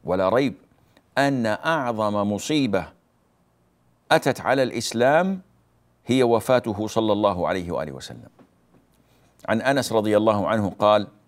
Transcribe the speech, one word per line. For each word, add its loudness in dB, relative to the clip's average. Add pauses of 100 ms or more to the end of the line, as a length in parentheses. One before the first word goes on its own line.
ولا 0
ريب 0 (640)
أن 0
أعظم -2
مصيبة -2 (1300)
أتت 0
على 0
الإسلام 0 (640)
هي 2
وفاته 0
صلى 0
الله 0
عليه -4
وآله -6
وسلم. -16 (1200)
عن 0
أنس 0
رضي 2
الله 2
عنه 0
قال 2 (200)